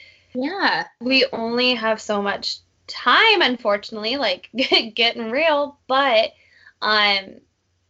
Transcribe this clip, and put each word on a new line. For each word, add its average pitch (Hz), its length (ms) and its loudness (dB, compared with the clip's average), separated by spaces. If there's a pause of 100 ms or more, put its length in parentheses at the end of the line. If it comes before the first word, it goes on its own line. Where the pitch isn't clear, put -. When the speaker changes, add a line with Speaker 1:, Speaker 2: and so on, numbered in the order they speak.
(340)
Speaker 1:
Yeah. 254 520 -2 (140)
Speaker 2:
we 254 320 2
only 240 420 -2
have 220 260 -2
so 202 220 -4
much - 360 -6 (280)
time, 370 560 4
unfortunately, 220 720 -2
like, 208 360 -4
<laughs> 254 420 0
getting 233 360 0
real, 285 560 0
but, 262 460 2 (500)
um, 202 580 0 (500)